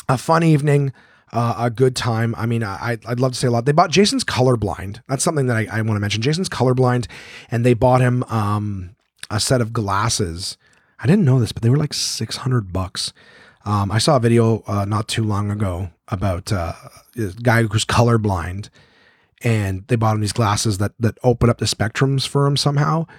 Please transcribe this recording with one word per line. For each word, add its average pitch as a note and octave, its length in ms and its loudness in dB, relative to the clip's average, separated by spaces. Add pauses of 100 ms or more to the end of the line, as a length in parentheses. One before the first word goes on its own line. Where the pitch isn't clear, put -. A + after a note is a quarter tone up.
a C3 100 0
fun D#3+ 260 2
evening, C#3+ 500 2 (400)
uh, A#2 240 0
a A#2+ 120 -2
good B2+ 260 2
time. A2+ 420 -2
I G#2 80 -4
mean, A#2 180 0
I, A2+ 340 -6 (100)
I'd A#2+ 120 -4
love B2+ 140 2
to A#2+ 40 -8
say C3+ 100 0
a A#2+ 40 2
lot. A#2 140 0
They C#3+ 60 2
bought, E3+ 200 4
Jason's G#3 320 4
colorblind. G#2 840 0
That's C3+ 160 -4
something D3+ 240 0
that A#2+ 100 0
I, A2 140 -2
I A2 100 -2
wanna A2 180 0
mention. G#2 220 -2
Jason's D#3+ 280 -2
colorblind, B2 580 2 (440)
and A#2+ 140 0
they B2 80 6
bought B2 280 4
him, B2 220 2
um, G#2 720 -4 (340)
a G#2+ 100 -2
set B2+ 220 2
of A2+ 120 -4
glasses. G2 840 -2 (420)
I A2+ 80 -4
didn't F#3+ 180 4
know C3 140 4
this, A2+ 120 0
but - 120 -10
they A#2 60 4
were, C3 80 4
like, D3+ 160 -2
six - 440 -6
hundred A#2+ 340 -2
bucks. F#2 420 -6 (520)
Um, G2+ 260 0
I A2 60 0
saw D3+ 180 0
a B2+ 40 2
video, A2+ 480 2
uh, G#2 180 -4
not G#2 220 -4
too - 160 -4
long G2+ 280 -4
ago F#2+ 380 -6 (180)
about, F#2 440 -4
uh, F2 220 -4 (440)
a A2 100 -4 (140)
guy A#2 220 2
who's A2 220 -2
colorblind, G#2 840 0 (720)
and G2 460 0
they B2 80 0
bought A2 200 2
him G#2+ 60 -2
these G#2 120 -2
glasses G#2 460 0
that, G2+ 200 -2
that A#2 240 0
open A#2+ 260 4
up A#2+ 100 0
the A#2 60 -2
spectrums C3+ 640 0
for C#3+ 200 0
him C#3+ 100 0
somehow. D#3 480 0 (140)